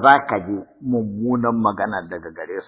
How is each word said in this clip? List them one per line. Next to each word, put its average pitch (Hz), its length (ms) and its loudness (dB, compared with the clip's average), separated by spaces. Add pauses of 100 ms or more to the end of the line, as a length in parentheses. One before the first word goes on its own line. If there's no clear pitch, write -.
za 139 100 10 (140)
ka 107 160 -2
ji 98 160 -4 (240)
mummunan 117 720 0
magana 101 480 0
daga 82 320 -10
gare 85 320 -8